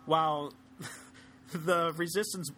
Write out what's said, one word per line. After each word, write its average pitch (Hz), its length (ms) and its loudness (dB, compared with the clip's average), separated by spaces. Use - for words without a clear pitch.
while 151 480 2
<laughs> - 720 -16
the 170 440 2
Resistance 175 600 -2